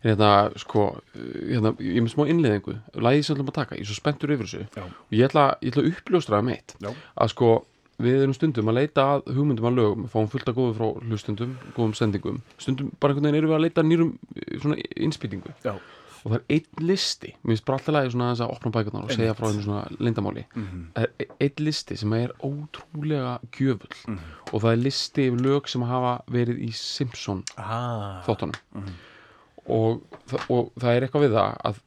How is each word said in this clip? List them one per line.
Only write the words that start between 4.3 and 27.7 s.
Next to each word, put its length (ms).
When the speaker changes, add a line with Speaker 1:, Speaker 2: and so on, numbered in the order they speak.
Speaker 1:
yfir 100
þessu. 220
Speaker 2:
Já. 160
Speaker 1:
Og 320
ég 100
ætla, 200
ég 160
ætla 100
að 80
uppljóstra 480
um 140
eitt. 260
Speaker 2:
Já. 140
Speaker 1:
Að 180
sko, 160
við 220
erum 160
stundum 320
að 80
leita 260
að 160
hugmyndum 340
að 120
lögum, 260
við 80
fáum 160
fullt 240
af 20
góðu 220
frá 120
hlustendum, 560
góðum 260
sendingum. 460
Stundum 320
bara 140
einhvern 120
veginn 140
erum 100
við 60
að 80
leita 160
að 80
nýrum, 220
eh, 280
svona 160
innspýtingu. 680
Speaker 2:
Já. 160
Speaker 1:
Og 180
það 40
er 80
einn 320
listi, 440
mér 220
finnst 100
bara 140
alltaf 160
lagi 160
svona 160
aðeins 160
að 100
opna 200
bækurnar 320
og 60
Speaker 2:
Einmitt. 60
Speaker 1:
segja 180
frá 120
einu 160
svona 200
leyndamáli. 560
Speaker 2:
Mhm. 400
Speaker 1:
Það 160
er 100
e-, 140
einn 260
listi 320
sem 160
er 240
ótrúlega 1000
gjöfull 580
Speaker 2:
Mhm. 160
Speaker 1:
og 160
það 120
er 40
listi 540
yfir 100
lög 280
sem 140
hafa 320
verið 360
í 140
Simpson 800
Speaker 3:
Ah. 720